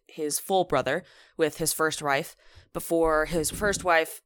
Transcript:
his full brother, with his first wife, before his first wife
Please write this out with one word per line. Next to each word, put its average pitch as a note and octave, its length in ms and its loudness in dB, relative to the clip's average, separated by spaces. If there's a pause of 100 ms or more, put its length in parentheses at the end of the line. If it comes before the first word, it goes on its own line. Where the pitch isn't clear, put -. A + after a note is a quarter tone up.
his D3+ 320 -4
full F#3+ 260 2
brother, C#3+ 380 0 (340)
with D3+ 200 0
his D#3+ 160 -2
first D#3 300 -2
wife, C#3+ 340 -2 (360)
before D#3+ 520 2
his D#3 260 -2
first G3 320 -2
wife E3 440 0